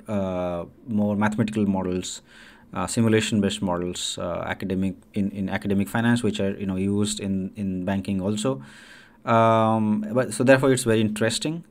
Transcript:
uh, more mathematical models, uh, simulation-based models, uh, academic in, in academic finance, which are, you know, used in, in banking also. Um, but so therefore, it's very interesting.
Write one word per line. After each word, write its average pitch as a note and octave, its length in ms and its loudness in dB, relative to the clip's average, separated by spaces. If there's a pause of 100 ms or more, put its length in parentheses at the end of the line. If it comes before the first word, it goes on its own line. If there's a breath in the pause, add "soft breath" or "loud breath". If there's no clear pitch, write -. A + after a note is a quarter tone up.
uh, F2+ 580 -4 (220)
more G#2 280 0
mathematical G#2+ 500 0
models, F#2 560 -2 (520 loud breath)
uh, F#2 120 -4
simulation-based G#2+ 760 2
models, F2+ 560 -4
uh, F2 260 -4
academic F#2+ 480 -2 (220)
in, G2+ 160 -2
in G2 180 -6
academic G2 400 0
finance, A#2 320 2
which G#2 180 -2
are, G2 120 0
you G2+ 160 -6
know, F#2 80 -2
used G2+ 440 0
in, F#2+ 360 -4
in F#2+ 280 -4
banking F#2+ 380 -2
also. G#2+ 400 -2 (640 loud breath)
Um, A2 880 4
but B2+ 220 0
so C3 80 0
therefore, C3+ 280 8
it's B2 120 2
very A2+ 180 4
interesting. A2+ 680 -2